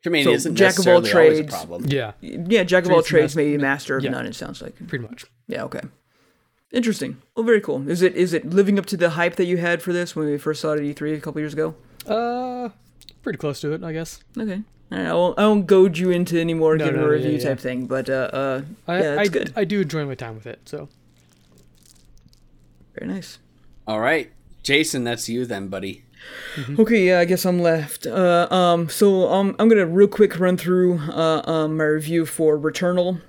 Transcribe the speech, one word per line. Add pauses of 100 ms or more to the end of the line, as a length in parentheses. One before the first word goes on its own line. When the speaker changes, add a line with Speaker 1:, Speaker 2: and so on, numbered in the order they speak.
Speaker 1:
I
mean,
Speaker 2:
So,
Speaker 1:
isn't
Speaker 2:
jack
of
all
Speaker 1:
necessarily
always
a
Speaker 2:
trades.
Speaker 1:
problem.
Speaker 3:
Yeah.
Speaker 2:
Yeah,
jack
of
all
Speaker 3:
Trades
Speaker 2:
trades,
Speaker 3:
mas-,
Speaker 2:
maybe
Speaker 3:
ma-,
Speaker 2:
master
of
Speaker 3:
yeah.
Speaker 2:
none,
it
sounds
like. (120)
Speaker 3:
Pretty
much. (240)
Speaker 2:
Yeah,
okay. (920)
Interesting. (200)
Well,
very
cool.
Is
it,
is
it
living
up
to
the
hype
that
you
had
for
this
when
we
first
saw
it
at
E
three
a
couple
years
ago? (320)
Speaker 3:
Uh, (540)
pretty
close
to
it,
I
guess. (180)
Speaker 2:
Okay. (300)
All
right,
I
won't,
I
won't
goad
you
into
any
more
Speaker 3:
No,
Speaker 2:
giving
Speaker 3:
no,
Speaker 2:
a
Speaker 3:
no,
Speaker 2:
review
Speaker 3:
yeah,
Speaker 2:
type
Speaker 3:
yeah.
Speaker 2:
thing,
but,
uh,
uh, (240)
Speaker 3:
I,
Speaker 2:
yeah,
it's
Speaker 3:
I,
Speaker 2:
good.
Speaker 3:
I
do
enjoy
my
time
with
it,
so. (2000)
Speaker 2:
Very
nice. (480)
Speaker 1:
All
right. (300)
Jason,
that's
you
then,
buddy. (540)
Speaker 3:
Mm-hmm.
Speaker 2:
Okay,
yeah,
I
guess
I'm
left.
Uh,
um,
so,
um,
I'm
gonna
real
quick
run
through,
uh,
um,
my
review
for
Returnal.